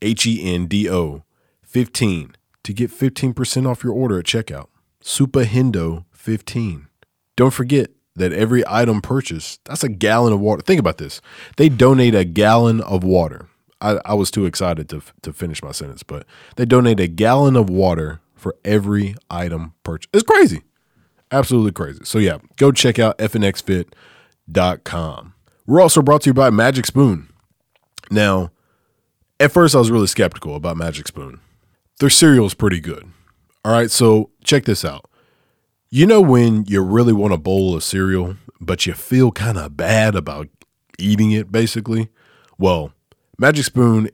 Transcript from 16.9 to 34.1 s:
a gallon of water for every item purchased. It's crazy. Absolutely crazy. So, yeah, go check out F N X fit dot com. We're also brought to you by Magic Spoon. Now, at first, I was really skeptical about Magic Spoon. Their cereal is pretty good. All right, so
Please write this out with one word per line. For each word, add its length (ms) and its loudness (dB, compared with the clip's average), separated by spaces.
a 60 2
gallon 480 2
of 140 2
water 540 -2
for 300 -10
every 500 -2
item 540 -8
purchased. 320 -12
It's 80 4
crazy. 400 2
Absolutely 420 0
crazy. 320 -12
So, 140 -4
yeah, 200 0
go 160 6
check 260 0
out 200 2
F 180 -4
N 80 0
X 160 -2
fit 340 -6
dot 340 -2
com. 500 -10
We're 160 6
also 180 4
brought 220 2
to 80 2
you 40 2
by 140 4
Magic 380 2
Spoon. 420 0
Now, 420 0
at 140 2
first, 220 4
I 60 4
was 100 2
really 160 2
skeptical 500 -4
about 220 -8
Magic 300 -10
Spoon. 320 -18
Their 100 0
cereal 340 6
is 100 -4
pretty 260 -2
good. 280 -14
All 60 -2
right, 180 2
so 420 2